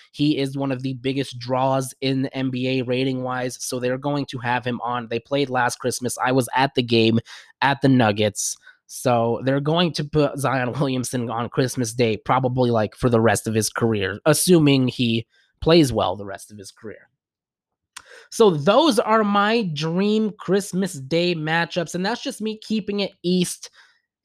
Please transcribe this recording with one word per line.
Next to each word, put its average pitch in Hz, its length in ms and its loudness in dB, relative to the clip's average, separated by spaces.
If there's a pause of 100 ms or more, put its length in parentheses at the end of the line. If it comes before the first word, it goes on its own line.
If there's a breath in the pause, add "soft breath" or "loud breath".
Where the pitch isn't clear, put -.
(120 loud breath)
He 147 260 2
is 139 180 -4
one 139 160 -2
of 127 100 -6
the 135 120 -4
biggest 131 440 -6
draws 127 600 -2
in 135 220 0
the 135 120 -6
N 131 140 -4
B 127 200 -4
A 131 160 0
rating-wise, 127 760 -4
so 127 200 -6
they're 127 180 -2
going 143 280 -4
to 135 120 -10
have 120 260 -2
him 120 160 -4
on. 120 280 -6
They 117 100 -4
played 143 320 -2
last 123 300 -2
Christmas. 120 440 -6
I 127 80 0
was 131 220 2
at 135 220 2
the 127 80 2
game 113 340 4 (420 loud breath)
at 131 220 0
the 139 60 6
Nuggets. 107 680 2 (300 soft breath)
So 117 580 -2
they're 135 160 0
going 160 340 0
to 151 100 -4
put 143 340 0
Zion 127 340 -2
Williamson 127 560 -2
on 117 200 -4
Christmas 123 440 -2
Day, 117 240 0
probably, 127 540 0
like, 110 240 0
for 127 160 0
the 117 100 4
rest 110 280 2
of 110 60 0
his 110 160 0
career, 104 540 -2
assuming 147 640 4
he 113 400 0 (340)
plays 160 320 4
well 95 220 0
the 104 120 -10
rest 95 260 -14
of 104 60 -18
his 95 120 -18
career. - 380 -18 (1200 loud breath)
So 220 200 6
those 202 480 4
are 220 260 2
my 208 380 2 (120)
dream 196 640 0
Christmas 190 560 -2
Day 165 400 0
matchups, 165 640 -2
and 185 100 -4
that's 233 160 -6
just - 180 -8
me 214 180 -6
keeping 214 420 -4
it 196 120 -4 (100)
East, 180 480 -2 (540 soft breath)